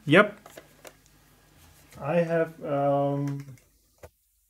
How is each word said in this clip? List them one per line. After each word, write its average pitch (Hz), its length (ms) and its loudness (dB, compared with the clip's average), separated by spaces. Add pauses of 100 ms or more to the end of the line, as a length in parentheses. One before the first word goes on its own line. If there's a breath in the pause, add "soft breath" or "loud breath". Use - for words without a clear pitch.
yep, 185 320 4 (1600)
I 151 180 -2
have, 165 460 -2
um, 143 920 -2 (920)